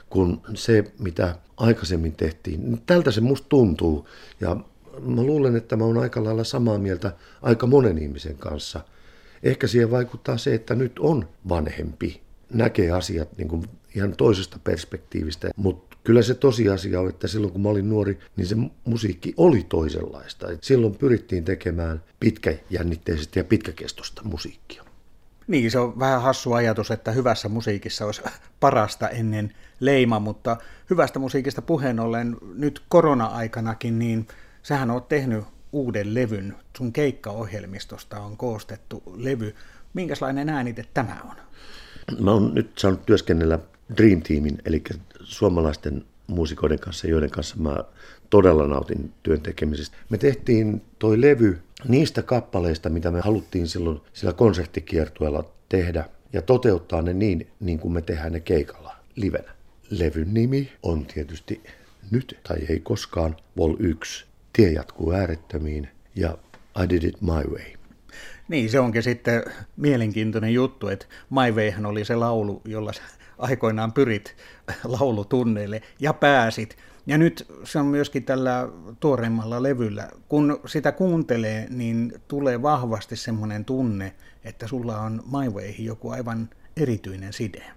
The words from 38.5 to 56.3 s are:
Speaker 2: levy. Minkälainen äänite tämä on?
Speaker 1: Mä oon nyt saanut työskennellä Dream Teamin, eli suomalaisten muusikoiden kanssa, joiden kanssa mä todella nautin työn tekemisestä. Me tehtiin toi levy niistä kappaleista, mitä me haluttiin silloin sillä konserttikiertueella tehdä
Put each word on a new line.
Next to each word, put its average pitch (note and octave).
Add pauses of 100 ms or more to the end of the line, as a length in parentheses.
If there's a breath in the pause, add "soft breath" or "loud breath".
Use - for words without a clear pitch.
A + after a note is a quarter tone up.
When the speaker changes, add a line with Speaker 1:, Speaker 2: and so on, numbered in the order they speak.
Speaker 2:
levy. A#2 (400 soft breath)
Minkälainen C#3+
äänite A#2+ (100)
tämä A#2
on? - (840 loud breath)
Speaker 1:
Mä G2
oon A2
nyt A#2+
saanut F#2+
työskennellä E2 (380)
Dream G2+
Teamin, D2
eli D#2 (400)
suomalaisten D#2 (220)
muusikoiden D#2
kanssa, -
joiden D#2
kanssa -
mä D2+ (540 loud breath)
todella F2
nautin D2+ (100)
työn D#2
tekemisestä. D2+ (140 soft breath)
Me G#2+
tehtiin A2 (160)
toi A2
levy A#2 (260)
niistä B2+
kappaleista, F2
mitä E2
me F2
haluttiin F#2
silloin E2 (120)
sillä -
konserttikiertueella D#2 (240)
tehdä F2 (280)